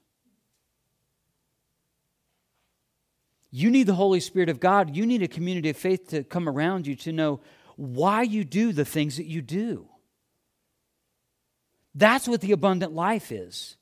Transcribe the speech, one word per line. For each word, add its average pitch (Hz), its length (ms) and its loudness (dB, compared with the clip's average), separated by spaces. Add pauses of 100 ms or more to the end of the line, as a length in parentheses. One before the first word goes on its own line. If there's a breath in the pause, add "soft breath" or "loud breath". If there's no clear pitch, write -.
(3500)
You 156 200 2
need 262 160 6
the 196 80 4
Holy 185 260 4
Spirit 180 300 0
of 135 100 -2
God. 180 340 4
You 208 120 0
need 233 160 2
a 170 60 -2
community 170 420 -2
of 143 60 -4
faith 185 320 -2
to 151 140 -4
come 170 260 -4
around 156 380 -2
you 139 100 -6
to 160 160 -8
know 156 280 0 (360 soft breath)
why 151 460 0
you 214 220 0
do 208 280 0
the 147 120 0
things 147 320 -4
that 165 100 -10
you 160 140 -8
do. 170 480 -6 (2000)
That's 226 340 4
what 233 140 -4
the 196 100 0
abundant 180 400 0
life 185 400 -6
is. - 500 -14